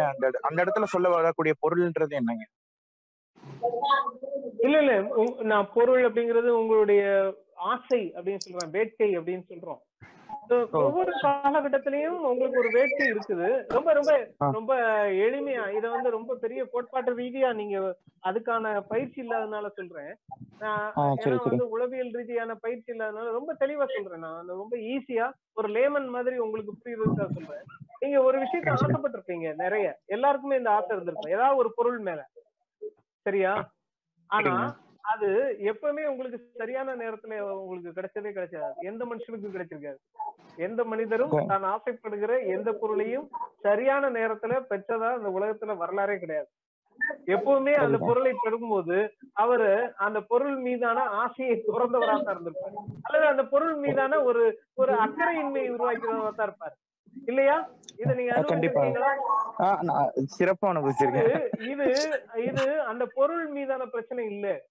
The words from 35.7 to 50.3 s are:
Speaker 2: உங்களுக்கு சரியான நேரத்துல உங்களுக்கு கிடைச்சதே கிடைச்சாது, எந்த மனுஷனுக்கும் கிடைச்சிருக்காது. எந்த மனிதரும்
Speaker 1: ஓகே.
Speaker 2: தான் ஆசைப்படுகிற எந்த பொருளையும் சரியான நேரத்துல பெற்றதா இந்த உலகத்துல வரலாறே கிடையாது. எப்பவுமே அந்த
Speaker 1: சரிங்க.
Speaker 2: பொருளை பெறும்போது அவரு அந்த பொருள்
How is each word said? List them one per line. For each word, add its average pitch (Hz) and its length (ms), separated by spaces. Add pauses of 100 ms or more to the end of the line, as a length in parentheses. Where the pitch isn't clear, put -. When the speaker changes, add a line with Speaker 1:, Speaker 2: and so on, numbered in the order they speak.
Speaker 2:
உங்களுக்கு 254 320 (160)
சரியான 254 420
நேரத்துல 220 400 (200)
உங்களுக்கு 180 360
கிடைச்சதே 190 400
கிடைச்சாது, 175 480
எந்த 202 260
மனுஷனுக்கும் 226 480
கிடைச்சிருக்காது. 151 460 (580)
எந்த 214 260
மனிதரும் 226 480
Speaker 1:
ஓகே. 151 140
Speaker 2:
தான் 196 200
ஆசைப்படுகிற 208 680 (140)
எந்த 196 280
பொருளையும் 220 540 (340)
சரியான 269 480
நேரத்துல 226 440 (140)
பெற்றதா 226 480
இந்த 214 140
உலகத்துல 214 480
வரலாறே 196 420
கிடையாது. 160 300 (760)
எப்பவுமே 269 460
அந்த 277 240
Speaker 1:
சரிங்க. - 100
Speaker 2:
பொருளை 254 260
பெறும்போது 214 640 (360)
அவரு 226 360 (280)
அந்த 208 240
பொருள் 262 340